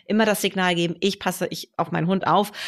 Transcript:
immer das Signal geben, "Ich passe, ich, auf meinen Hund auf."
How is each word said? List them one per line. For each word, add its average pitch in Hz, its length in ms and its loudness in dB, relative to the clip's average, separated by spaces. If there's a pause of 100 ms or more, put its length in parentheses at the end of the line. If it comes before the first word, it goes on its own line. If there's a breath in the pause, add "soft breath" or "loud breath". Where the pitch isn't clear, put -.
immer 214 180 2
das 208 160 2
Signal 185 340 0
geben, 170 260 0
"Ich 196 200 0
passe, 180 300 -4
ich, - 260 -12
auf 165 160 -2
meinen 160 140 0
Hund 190 200 0
auf." 185 260 2 (160 loud breath)